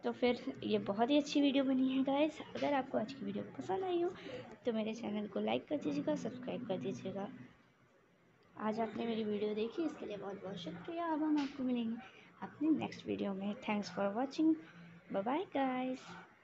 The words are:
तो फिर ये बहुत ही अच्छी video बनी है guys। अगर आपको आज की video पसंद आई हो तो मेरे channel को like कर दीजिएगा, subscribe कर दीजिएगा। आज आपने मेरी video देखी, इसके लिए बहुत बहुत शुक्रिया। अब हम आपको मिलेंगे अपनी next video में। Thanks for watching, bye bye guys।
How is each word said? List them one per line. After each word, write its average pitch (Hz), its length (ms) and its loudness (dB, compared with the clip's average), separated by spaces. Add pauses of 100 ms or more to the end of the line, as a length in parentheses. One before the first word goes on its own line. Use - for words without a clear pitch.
तो 240 80 0
फिर 240 320 2 (200)
ये 214 180 2
बहुत 208 280 2
ही 294 80 8
अच्छी 294 240 4
video 277 220 6
बनी 262 260 4
है 269 140 4
guys। 277 360 2 (160)
अगर 277 180 2
आपको 262 240 0
आज 220 160 -2
की - 120 -8
video - 180 -4 (140)
पसंद 381 260 -2
आई 359 180 2
हो 349 100 2 (540)
तो 240 80 0
मेरे 220 200 0
channel 214 340 -4
को 208 120 -2
like 220 280 0
कर 302 100 0
दीजिएगा, 294 400 0
subscribe 202 500 -6
कर 185 120 0
दीजिएगा। 190 480 -4 (1300)
आज 220 240 -2
आपने 226 260 -2
मेरी 226 180 0
video 208 320 0
देखी, 233 300 0
इसके - 200 -4
लिए 208 120 -6
बहुत 196 260 -8
बहुत - 140 -6
शुक्रिया। 339 500 -4
अब 311 160 2
हम 302 160 4
आपको 269 240 -2
मिलेंगे 240 340 0 (440)
अपनी 294 280 0
next 226 380 2
video 202 260 0
में। 196 280 -2
Thanks 208 340 -2
for 202 180 0
watching, 277 420 4 (580)
bye 196 100 0
bye 277 200 0 (120)
guys। 254 880 -2